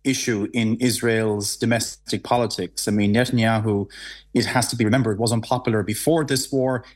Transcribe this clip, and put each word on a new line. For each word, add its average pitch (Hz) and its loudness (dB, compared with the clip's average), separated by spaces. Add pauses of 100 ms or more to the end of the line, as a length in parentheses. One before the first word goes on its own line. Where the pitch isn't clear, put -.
issue 120 -2
in 110 0
Israel's 110 0
domestic - -2
politics. 110 -2
I - 2
mean, 104 2
Netanyahu, 113 2 (440)
it 117 2
has 123 0
to - -4
be 117 2
remembered, 110 2
was 113 0
unpopular 117 0
before 151 0
this 139 -2
war. 131 0 (120)